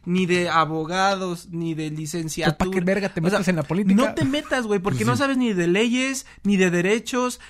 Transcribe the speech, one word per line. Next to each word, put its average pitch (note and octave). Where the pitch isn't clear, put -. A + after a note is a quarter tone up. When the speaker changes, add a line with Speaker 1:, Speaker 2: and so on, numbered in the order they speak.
Speaker 1:
ni F3+
de F3
abogados, E3+
ni E3
de D#3
licenciatura, D#3
Speaker 2:
Pues, F#3
¿pa' F#3+
qué F#3+
verga G3
te F3
Speaker 1:
o D#3+
sea, F#3+
Speaker 2:
metes F3+
en F3+
la D3+
política? F#3+
Speaker 1:
no C4
te D#4+
metas, C4+
güey, G#3
porque F3
Speaker 2:
Pues G#3+
Speaker 1:
no B3
Speaker 2:
sí. -
Speaker 1:
sabes C4+
ni A#3+
de F3
leyes, B3
ni G3+
de F#3
derechos, A3+